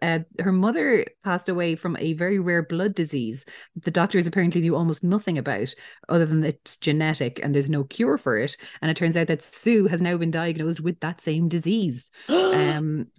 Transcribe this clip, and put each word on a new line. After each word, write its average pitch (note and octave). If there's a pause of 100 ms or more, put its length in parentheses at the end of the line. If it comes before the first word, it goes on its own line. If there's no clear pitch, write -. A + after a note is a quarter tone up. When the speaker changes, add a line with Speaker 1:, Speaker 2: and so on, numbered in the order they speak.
Speaker 1:
uh, E3 (220)
her F#3+
mother A#3 (180)
passed F3+
away F3
from E3
a E3
very F3+
rare F3
blood F3+
disease C3+ (300)
that E3+
the F3
doctors F3
apparently F3
knew E3
almost E3
nothing F3+
about, B2 (360)
other E3
than D#3
it's -
genetic D3+
and C#3+
there's C#3
no C#3+
cure B3
for A#2+
it. B2 (260)
And D#3+
it D#3+
turns E3
out E3
that D#3
Sue G#3+
has E3+
now F3
been E3+
diagnosed D#3+
with E3
that E3
same E3
disease. E3+ (500)
Speaker 2:
<gasps> D#4 (200)
Speaker 1:
Um, D3+ (120)